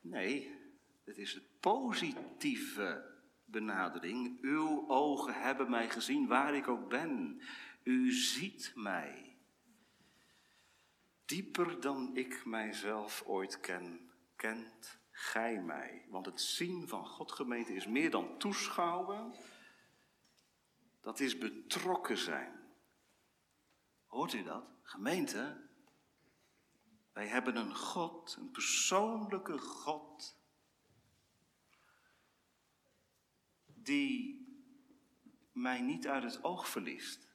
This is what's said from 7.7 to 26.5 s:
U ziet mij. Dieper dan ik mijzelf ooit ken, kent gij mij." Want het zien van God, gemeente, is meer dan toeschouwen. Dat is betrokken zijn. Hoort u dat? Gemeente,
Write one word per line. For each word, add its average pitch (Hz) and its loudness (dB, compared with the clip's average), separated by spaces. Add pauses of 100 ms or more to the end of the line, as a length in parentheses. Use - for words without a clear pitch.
U 127 6
ziet 131 0
mij. 90 -4 (1900)
Dieper 175 0
dan 131 0
ik 131 -2
mijzelf 107 -2
ooit 95 0
ken, 90 -6 (260)
kent - -6 (100)
gij 113 0
mij." 76 -6
Want 95 -6
het - -6
zien 175 -2
van 101 -4
God, - -10
gemeente, 117 -2
is 95 -4
meer 139 4
dan 90 0
toeschouwen. 196 0 (1700)
Dat 110 -4
is 131 2
betrokken 160 0
zijn. 76 -2 (1500)
Hoort 135 -2
u 107 -2
dat? 107 -6 (180)
Gemeente, 139 -2 (1500)